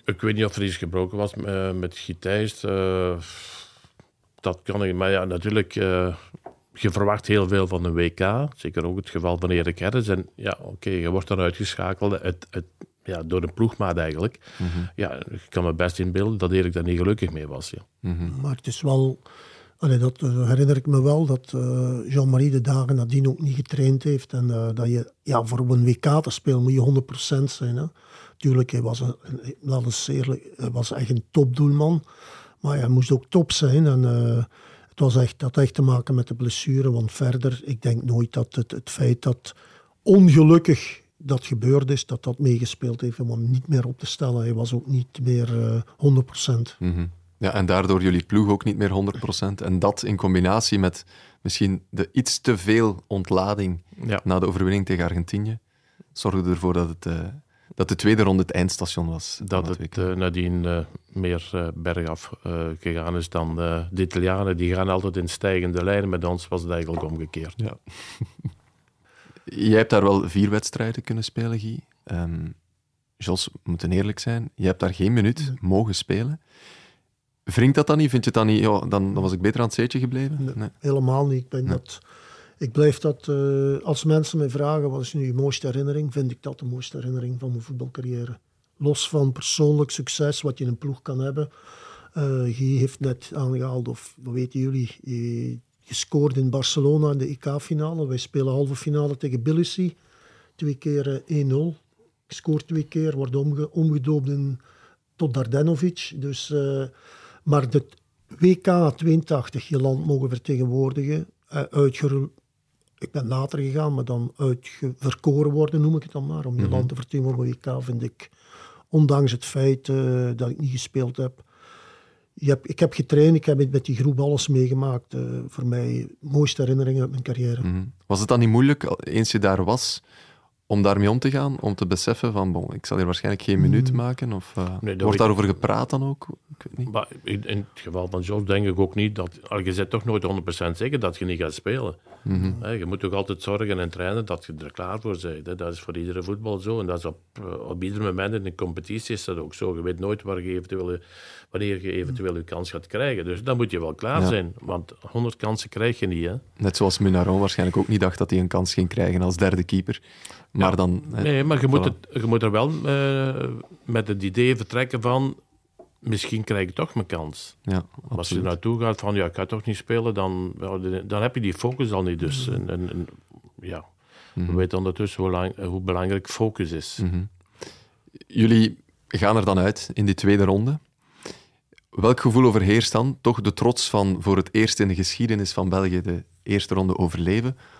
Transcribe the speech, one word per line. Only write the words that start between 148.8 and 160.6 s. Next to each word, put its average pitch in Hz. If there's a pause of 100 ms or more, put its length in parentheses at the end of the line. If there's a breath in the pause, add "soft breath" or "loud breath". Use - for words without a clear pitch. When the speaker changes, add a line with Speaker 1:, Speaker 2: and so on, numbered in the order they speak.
Speaker 1:
is -
dat 90
ook 78
zo. 95
Je 82
weet 87
nooit 101
waar 95
je 90
eventueel, 90 (520 loud breath)
wanneer 98
je 95
eventueel 92
je 82
kans 85
gaat 82
krijgen. 113
Dus 90
dan 127
moet 120
je 87
wel 78
klaar 131
Speaker 2:
Ja. 185
Speaker 1:
zijn, 90
want 87 (180)
honderd 117
kansen 107
krijg 113
je 98
niet, 85
hè. 90 (220)
Speaker 2:
Net 98
zoals 95
Munaron 92
waarschijnlijk 92
ook 98
niet 110
dacht 92
dat -
hij 92
een 92
kans 92
ging 92
krijgen 90
als 90
derde 90
keeper. 95 (500 loud breath)
Maar 95